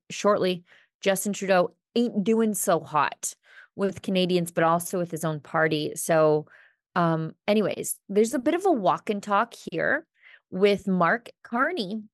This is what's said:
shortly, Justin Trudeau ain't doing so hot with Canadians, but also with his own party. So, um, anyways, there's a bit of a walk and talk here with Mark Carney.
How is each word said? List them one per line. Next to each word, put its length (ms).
shortly, 540
Justin 320
Trudeau 420
ain't 300
doing 280
so 280
hot 520
with 280
Canadians, 480
but 140
also 340
with 120
his 140
own 160
party. 560
So, 500
um, 400
anyways, 500
there's 240
a 40
bit 160
of 120
a 60
walk 360
and 140
talk 320
here 340
with 360
Mark 440
Carney. 600